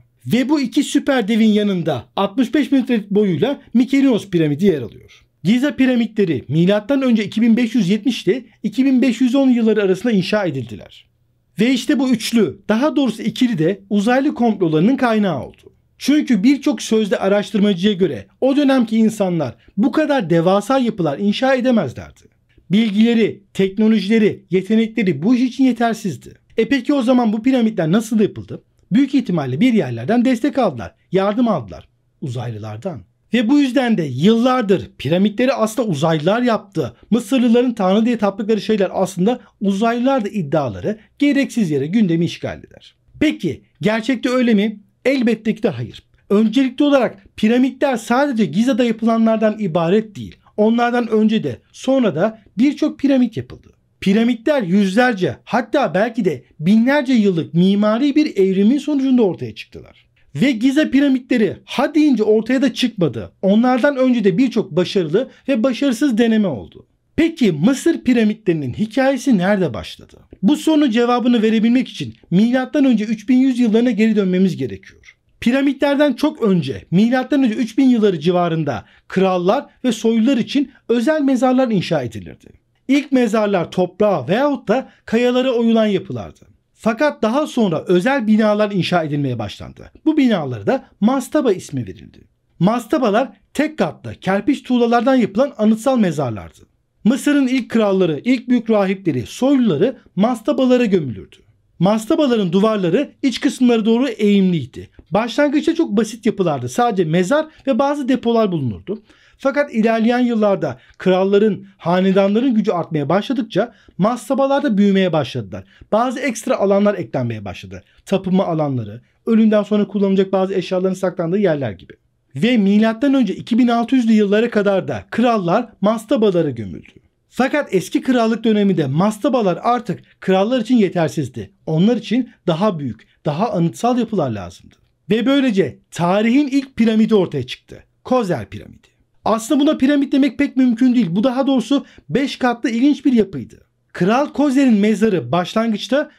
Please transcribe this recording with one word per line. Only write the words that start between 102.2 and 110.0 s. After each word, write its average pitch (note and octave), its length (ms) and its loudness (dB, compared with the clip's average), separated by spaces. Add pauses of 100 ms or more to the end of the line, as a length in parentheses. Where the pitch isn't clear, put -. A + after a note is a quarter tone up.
duvarları G3+ 600 0 (100)
iç C4 180 -2
kısımlara A#3+ 440 0
doğru A#3 240 2
eğimliydi. F#3 800 0 (200)
Başlangıçta C4+ 640 0
çok A#3+ 220 -2
basit A3 300 -2
yapılardı. D3+ 420 -2
Sadece A3 360 0
mezar F#3 420 0 (200)
ve C4+ 120 0
bazı C#4+ 300 0
depolar A3+ 440 0
bulunurdu. C3+ 500 -6 (360)
Fakat C#4+ 360 -4
ilerleyen A3+ 440 2